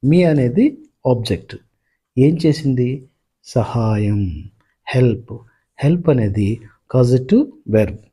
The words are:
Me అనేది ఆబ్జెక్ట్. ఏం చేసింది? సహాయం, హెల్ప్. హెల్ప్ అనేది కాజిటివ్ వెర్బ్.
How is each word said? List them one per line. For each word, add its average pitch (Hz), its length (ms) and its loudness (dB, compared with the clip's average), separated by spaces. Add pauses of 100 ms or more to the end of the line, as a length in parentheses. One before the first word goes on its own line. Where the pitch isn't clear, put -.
(100)
Me 170 100 4 (120)
అనేది 143 340 2 (480)
ఆబ్జెక్ట్. 104 420 -6 (720)
ఏం 160 180 2
చేసింది? 135 460 0 (640)
సహాయం, 107 680 0 (720)
హెల్ప్. 123 400 0 (520)
హెల్ప్ 170 300 0
అనేది 107 320 0 (480)
కాజిటివ్ 127 480 2 (320)
వెర్బ్. 101 360 0